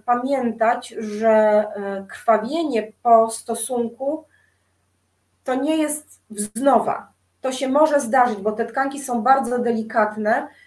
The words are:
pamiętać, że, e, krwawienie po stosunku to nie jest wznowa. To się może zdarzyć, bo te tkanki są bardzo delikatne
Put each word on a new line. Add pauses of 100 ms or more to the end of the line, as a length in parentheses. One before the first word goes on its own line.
pamiętać,
że,
e,
krwawienie (100)
po
stosunku (1200)
to
nie
jest
wznowa. (280)
To
się
może
zdarzyć,
bo
te
tkanki
są
bardzo
delikatne (180)